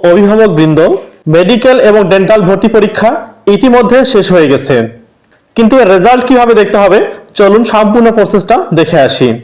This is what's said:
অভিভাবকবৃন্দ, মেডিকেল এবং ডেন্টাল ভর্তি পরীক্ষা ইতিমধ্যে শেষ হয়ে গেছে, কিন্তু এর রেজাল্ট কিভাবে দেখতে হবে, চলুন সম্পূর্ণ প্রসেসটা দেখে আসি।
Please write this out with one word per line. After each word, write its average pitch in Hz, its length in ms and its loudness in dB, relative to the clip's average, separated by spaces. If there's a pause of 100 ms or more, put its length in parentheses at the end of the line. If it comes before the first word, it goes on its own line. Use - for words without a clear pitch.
(100)
অভিভাবকবৃন্দ, 185 680 2 (560)
মেডিকেল 226 420 0 (120)
এবং 214 120 2 (120)
ডেন্টাল 196 360 0
ভর্তি 196 280 -2
পরীক্ষা 214 340 -2 (440)
ইতিমধ্যে 240 440 0 (140)
শেষ 196 220 0
হয়ে 160 180 2
গেছে, 139 220 -2 (800)
কিন্তু 226 260 2
এর 202 120 2
রেজাল্ট 233 340 2
কিভাবে 240 320 0
দেখতে 202 220 -2
হবে, 196 160 2 (400)
চলুন 208 240 2 (100)
সম্পূর্ণ 220 440 0
প্রসেসটা 202 400 -2 (220)
দেখে 160 200 -2 (100)
আসি। 127 200 -2 (160)